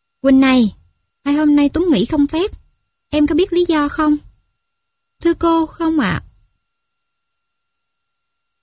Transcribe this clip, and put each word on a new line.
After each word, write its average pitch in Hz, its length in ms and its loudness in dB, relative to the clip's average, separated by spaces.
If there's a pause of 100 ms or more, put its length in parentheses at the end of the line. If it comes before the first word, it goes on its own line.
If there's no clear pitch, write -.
(200)
"Quỳnh 262 200 4
này, 254 340 2 (500)
hai 285 100 -2
hôm 294 220 2
nay 285 120 2
Tuấn 320 240 -2
nghỉ 208 120 2
không 285 220 0
phép, 349 240 -4 (580)
em 302 180 0
có - 80 -2
biết 349 180 0
lý 349 160 0
do 294 200 0
không?" 302 280 -2 (1040)
"Thưa 339 140 0
cô, 330 320 0
không 320 320 -4
ạ." 185 260 -4 (2500)